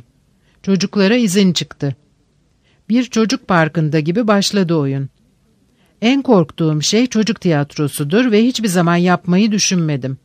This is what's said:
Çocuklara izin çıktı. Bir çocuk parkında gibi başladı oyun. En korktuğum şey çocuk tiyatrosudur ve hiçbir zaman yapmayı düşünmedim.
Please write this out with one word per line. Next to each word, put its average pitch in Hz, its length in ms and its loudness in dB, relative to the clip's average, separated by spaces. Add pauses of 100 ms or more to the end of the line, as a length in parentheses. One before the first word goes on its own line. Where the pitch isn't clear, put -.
(640)
Çocuklara 196 520 0
izin 196 380 2
çıktı. - 420 -8 (920)
Bir 240 140 2
çocuk 226 440 -2
parkında 160 520 0
gibi 175 280 -2
başladı 196 480 0
oyun. 139 340 -2 (920)
En 262 200 0
korktuğum 165 600 0
şey 226 260 0
çocuk 220 340 -2
tiyatrosudur 156 880 -2
ve 214 140 4
hiçbir 226 220 -2
zaman 175 280 2
yapmayı 180 560 2
düşünmedim. 151 720 -2